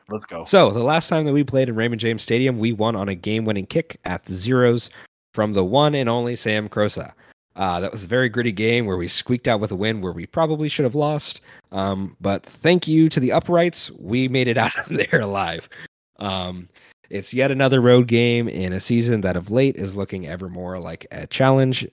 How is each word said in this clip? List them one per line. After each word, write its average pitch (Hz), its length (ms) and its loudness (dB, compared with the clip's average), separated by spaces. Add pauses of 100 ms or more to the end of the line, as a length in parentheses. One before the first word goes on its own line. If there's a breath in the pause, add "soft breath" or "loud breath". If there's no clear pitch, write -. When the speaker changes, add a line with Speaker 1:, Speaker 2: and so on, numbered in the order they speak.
Speaker 1:
Let's 107 160 -8
go. 85 200 -12
Speaker 2:
So, 170 260 6
the 113 120 -2
last 156 240 0
time 156 180 0
that 143 80 0
we 143 100 2
played 131 260 0
in 113 60 -4
Raymond 113 240 0
James 113 240 -2
Stadium, 123 360 2
we 113 120 2
won 110 240 0
on 98 140 -2
a 95 60 -4
game-winning 107 520 -2
kick - 380 -4
at 90 200 -6
the 95 80 -10
Zeros 120 560 2 (440 loud breath)
from 107 200 0
the 98 100 4
one 143 320 4
and 131 140 0
only 120 260 -2
Sam 107 320 -2
Crosa. - 460 -2 (420 soft breath)
Uh, 90 260 -2
that 95 100 -4
was 101 140 -12
a - 20 -14
very 123 220 0
gritty 117 240 -2
game 113 320 0
where 95 120 -2
we 87 100 -4
squeaked - 400 -4
out 113 120 2
with 104 120 -4
a 101 40 -4
win 107 260 -2
where 90 120 -6
we 85 120 -12
probably 156 440 -2
should 143 160 -2
have 127 100 -2
lost. 147 460 -2 (320 loud breath)
Um, 98 480 -4
but 98 220 -2
thank - 440 0
you 156 220 4
to 147 100 -2
the 127 140 0
uprights. 170 580 0
We 127 380 -2
made 127 180 0
it 117 100 0
<laughs> 113 80 2
out - 120 -4
of - 100 -8
there - 320 0
alive. 98 500 -4 (500 loud breath)
Um, 90 500 -6 (400 soft breath)
it's 101 240 -8
yet 131 180 2
another 135 300 4
road 123 260 8
game 120 400 2
in 90 240 -4
a 95 80 -4
season 117 420 0
that 92 140 0
of 90 140 -6
late 131 260 2
is 95 200 -8
looking 95 320 -8
ever 90 200 -10
more 90 300 -10
like 85 340 -12
a - 160 -12
challenge 131 640 2